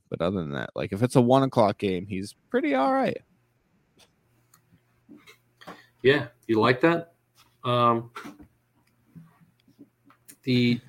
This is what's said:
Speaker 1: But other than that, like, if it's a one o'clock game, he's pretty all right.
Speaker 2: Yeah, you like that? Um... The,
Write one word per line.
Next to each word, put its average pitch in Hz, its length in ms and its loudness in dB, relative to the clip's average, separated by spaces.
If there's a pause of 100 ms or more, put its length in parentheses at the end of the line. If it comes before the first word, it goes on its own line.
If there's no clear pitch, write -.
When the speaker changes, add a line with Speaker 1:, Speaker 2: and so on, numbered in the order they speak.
Speaker 1:
But - 120 -6
other 92 160 -2
than 78 140 -6
that, 65 240 -8
like, - 180 -6
if 98 100 -4
it's 127 120 -2
a 135 60 8
one 131 220 4
o'clock 113 360 0
game, 92 280 -4
he's 98 260 -10 (160)
pretty 277 260 -4
all 269 180 0
right. 262 240 -2 (2750)
Speaker 2:
Yeah, 135 240 4 (200)
you 110 120 2
like 123 220 2
that? 170 320 0 (500)
Um... 120 460 0 (2250)
The, 120 460 0